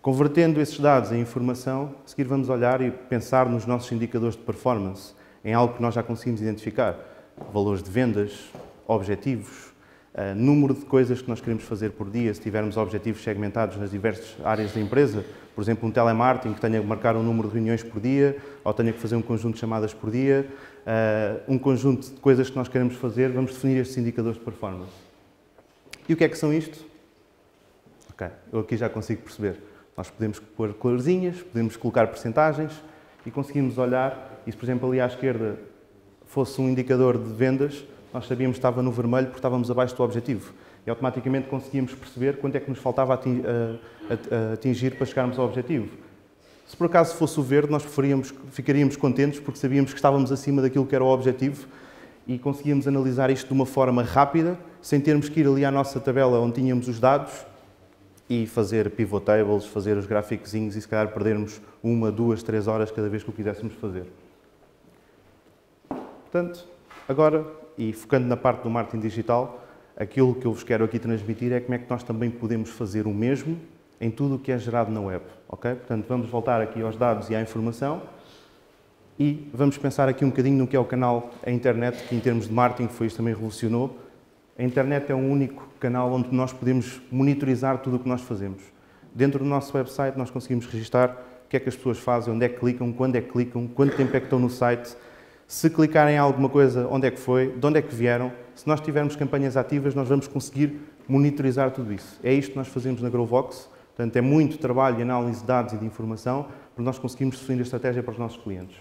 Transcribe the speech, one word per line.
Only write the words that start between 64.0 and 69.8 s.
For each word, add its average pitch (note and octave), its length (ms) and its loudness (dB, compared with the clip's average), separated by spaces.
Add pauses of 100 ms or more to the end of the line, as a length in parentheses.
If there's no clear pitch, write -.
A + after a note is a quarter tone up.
Portanto, - 760 -6 (400)
agora, D3+ 380 4 (320)
e A2 160 -4
focando B2 340 2
na A#2+ 100 2
parte A#2+ 260 0
do A2+ 80 -2
marketing A2+ 300 -2
digital, A#2 640 -2 (320)